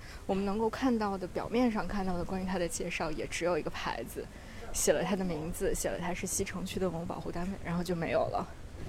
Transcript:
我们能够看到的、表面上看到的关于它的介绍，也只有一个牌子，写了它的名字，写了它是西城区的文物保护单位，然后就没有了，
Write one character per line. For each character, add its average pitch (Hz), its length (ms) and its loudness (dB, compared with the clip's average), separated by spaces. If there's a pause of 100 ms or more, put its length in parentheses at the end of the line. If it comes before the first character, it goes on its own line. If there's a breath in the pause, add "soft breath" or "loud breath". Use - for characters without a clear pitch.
(260 loud breath)
我 196 80 0
们 190 100 2
能 202 140 2
够 220 120 4
看 240 280 4
到 202 200 2
的、 185 100 -4
表 - 200 -2
面 240 240 6
上 208 160 0
看 202 180 0
到 180 120 2
的 175 80 0
关 190 160 0
于 185 40 -2
它 185 120 0
的 175 100 2
介 180 220 -2
绍， 165 220 -2
也 131 160 -2
只 - 180 -2
有 175 120 4
一 156 40 0
个 - 80 -2
牌 - 340 -4
子， - 220 -6 (480 loud breath)
写 - 180 4
了 151 120 6
它 180 120 2
的 190 80 0
名 165 280 -2
字， 180 240 2
写 175 140 0
了 - 100 -2
它 175 140 0
是 180 120 -4
西 190 180 0
城 185 220 -4
区 190 140 -4
的 185 100 2
文 165 120 -4
物 175 40 -4
保 - 140 -4
护 165 120 -4
单 170 140 -2
位， 190 60 -2 (120)
然 170 140 0
后 180 60 2
就 180 100 0
没 165 180 0
有 - 80 4 (100)
了， - 180 0 (420 loud breath)